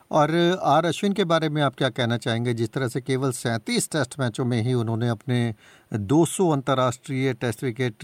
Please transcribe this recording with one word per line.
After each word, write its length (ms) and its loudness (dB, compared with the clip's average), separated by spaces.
और 520 4
आर 220 4
अश्विन 280 0
के 120 0
बारे 240 2
में 140 0
आप 120 0
क्या 140 0
कहना 280 0
चाहेंगे, 380 0
जिस 180 -2
तरह 160 -2
से 120 -4
केवल 300 -2
सैंतीस 640 -2
टेस्ट 280 -2
मैचों 240 -2
में 180 0
ही 120 0
उन्होंने 340 0
अपने 460 -2
दो 340 2
सौ 260 0
अंतर्राष्ट्रीय 800 0
टेस्ट 320 -4
विकेट 400 -2